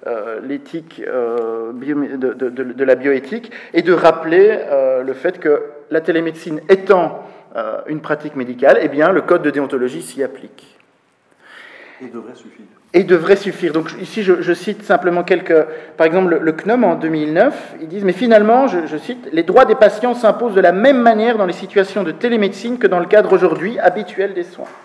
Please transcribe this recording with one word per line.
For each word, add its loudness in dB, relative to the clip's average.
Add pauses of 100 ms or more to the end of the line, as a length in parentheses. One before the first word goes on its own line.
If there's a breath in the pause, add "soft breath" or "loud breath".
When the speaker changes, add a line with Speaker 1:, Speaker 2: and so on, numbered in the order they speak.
Speaker 1:
euh, -8
l'éthique, -12
euh, -4
bio-, -6
de, -2
de, -6
de, -8
de -6
la 4
bioéthique -4 (220 loud breath)
et 2
de 2
rappeler, 4 (100)
euh, 0
le -4
fait -4
que 2 (280)
la 0
télémédecine -4
étant, 2 (340 loud breath)
euh, -8
une -8
pratique -8
médicale, 2
eh -2
bien, 2
le 2
code 2
de 0
déontologie -4
s'y -10
applique. -16 (1300 loud breath)
Speaker 2:
Et -18
devrait -16
suffire. -20 (300)
Speaker 1:
Et 4
devrait 4
suffire. -6
Donc -4 (100)
ici, -6
je, 2
je -2
cite -8
simplement 0
quelques, 2 (320 loud breath)
par 4
exemple, 2
le, 2
le 0
cnom -2
en 2
deux -4
mille -2
neuf, 0
ils -14
disent, -8
mais 0
finalement, 4
je, -4
je -8
cite, « -12
Les 0
droits 6
des 2
patients 2
s'imposent 0
de 4
la 6
même 4
manière 4
dans 0
les -4
situations -2
de -4
télémédecine -2
que 0
dans 2
le -2
cadre 4
aujourd'hui 0
habituel -2
des -8
soins. -16 (200)